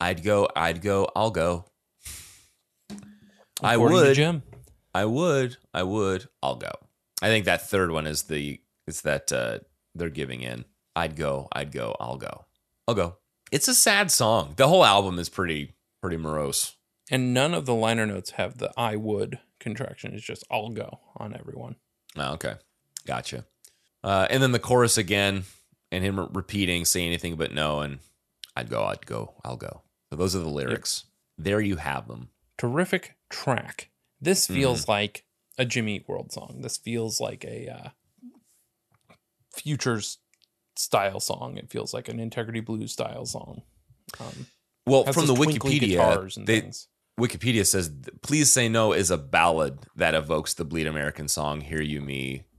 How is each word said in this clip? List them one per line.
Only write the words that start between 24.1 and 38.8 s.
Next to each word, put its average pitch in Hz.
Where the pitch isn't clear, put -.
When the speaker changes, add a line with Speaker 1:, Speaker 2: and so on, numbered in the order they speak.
Speaker 1:
and 131
then 131
the 120
chorus 123
again, 98
and 92
him 98
re-, 87
repeating, 90
"Say 87
anything 85
but 80
no," 76
and 69
"I'd 62
go, 57
I'd 50
go, 57
I'll 62
go." -
So 73
those 90
are 95
the 82
Speaker 2:
Yep. 73
Speaker 1:
lyrics. -
There 98
you 98
have 69
them. 60
Speaker 2:
Terrific 170
track. -
This 185
feels 127
Speaker 1:
Mm-hmm. -
Speaker 2:
like 104
a 131
Jimmy 110
Eat -
World -
song. -
This 123
feels 113
like 110
a, 117
uh, -